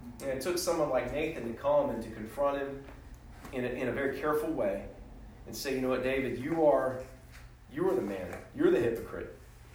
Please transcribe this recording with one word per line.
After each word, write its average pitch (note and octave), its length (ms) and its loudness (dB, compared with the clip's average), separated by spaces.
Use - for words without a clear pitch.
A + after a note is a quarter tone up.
And C#3 80 -2
it B2+ 100 -2
took F3 160 0
someone D#3+ 320 2
like B2 240 0
Nathan D3 340 -2
to A#2 120 -6
come C3 320 4
and A2+ 120 -2
to G#2+ 80 -8
confront C#3 480 0
him C#3 240 -6
in B2+ 140 -2
a, - 20 0
in B2 200 -2
a B2 40 2
very C#3 260 0
careful D3+ 320 2
way G2+ 340 0
and - 80 -10
say, C3+ 200 -4
"You C3 80 0
know B2+ 80 2
what, B2+ 120 2
David, B2+ 360 0
you D#3 280 4
are, C3 340 6
you E4+ 180 2
are - 40 4
the - 80 2
man. F#3 320 -4
You're - 160 6
the - 100 6
hypocrite. G2 560 -2